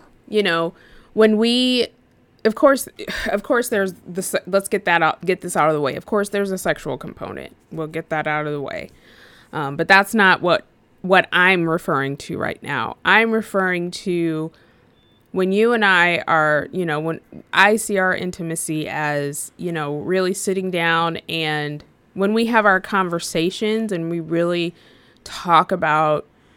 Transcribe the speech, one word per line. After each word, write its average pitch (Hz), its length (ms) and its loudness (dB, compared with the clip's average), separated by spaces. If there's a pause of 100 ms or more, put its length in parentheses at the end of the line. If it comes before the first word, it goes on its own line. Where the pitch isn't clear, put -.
(280)
you 214 160 0
know, 165 300 0 (400)
when 214 240 4
we, 247 500 2 (580)
of 220 100 0
course, 277 320 4 (440)
of 208 120 -2
course, 254 260 0
there's 196 240 0 (140)
the 180 140 -8
se-, - 260 -4
let's 196 220 0
get 196 160 -4
that 170 160 2
out, - 240 0
get 180 160 0
this 175 160 -6
out 156 120 4
of 156 40 2
the 147 80 -2
way. 139 140 -2
Of 175 100 -10
course, 202 240 -2
there's 202 220 -2
a 190 60 -4
sexual 151 400 -4
component. - 580 -14 (160)
We'll 156 160 -8
get 160 220 -10
that 156 180 -4
out 151 180 -2
of 147 80 -4
the 147 80 -6
way. - 280 -10 (640)
Um, 143 240 -6
but 156 120 -2
that's 196 260 6
not 196 280 6
what, 170 240 0 (360)
what 185 300 4
I'm 180 380 4
referring 143 480 -2
to - 200 -10
right - 260 -6
now. 127 420 -6
I'm 220 260 4
referring 185 600 -2
to 165 600 -4 (800)
when 185 200 0
you 220 220 2
and 226 100 2
I 175 440 4
are, 151 440 2
you 180 140 -4
know, 151 160 -2
when 160 180 -4 (340)
I 202 220 6
see 208 220 -2
our 185 180 2
intimacy 165 720 -6
as, 147 680 -4
you 170 140 -6
know, 147 280 -4
really 185 340 0
sitting 190 380 -4
down 165 460 0 (100)
and 151 560 -4 (300)
when 202 200 0
we 226 120 2
have 220 200 2
our 185 140 6
conversations 190 1120 -2
and 165 180 -4
we 170 120 -4
really 170 520 -2 (520)
talk 170 460 2
about 156 540 0 (320)